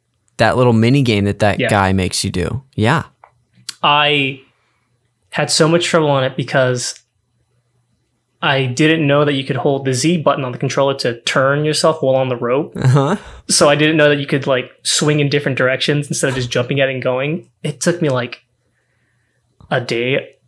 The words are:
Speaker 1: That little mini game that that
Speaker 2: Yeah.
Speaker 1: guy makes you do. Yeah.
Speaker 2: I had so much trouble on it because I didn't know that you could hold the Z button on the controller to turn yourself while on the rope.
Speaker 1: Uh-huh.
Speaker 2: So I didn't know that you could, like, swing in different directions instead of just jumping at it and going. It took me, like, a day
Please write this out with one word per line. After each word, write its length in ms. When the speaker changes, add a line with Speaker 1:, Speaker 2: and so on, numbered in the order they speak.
Speaker 1:
That 200
little 180
mini 280
game 220
that 160
that 180
Speaker 2:
Yeah. 120
Speaker 1:
guy 220
makes 300
you 80
do. 320
Yeah. 280
Speaker 2:
I 580
had 200
so 160
much 200
trouble 220
on 140
it 140
because 680
I 240
didn't 380
know 200
that 80
you 120
could 120
hold 280
the 100
Z 240
button 260
on 80
the 60
controller 400
to 240
turn 420
yourself 360
while 140
on 140
the 80
rope. 400
Speaker 1:
Uh-huh. 400
Speaker 2:
So 200
I 60
didn't 220
know 140
that 100
you 60
could, 200
like, 240
swing 340
in 120
different 280
directions 480
instead 220
of 80
just 140
jumping 300
at 80
it 40
and 100
going. 480
It 160
took 200
me, 100
like, 320
a 80
day 540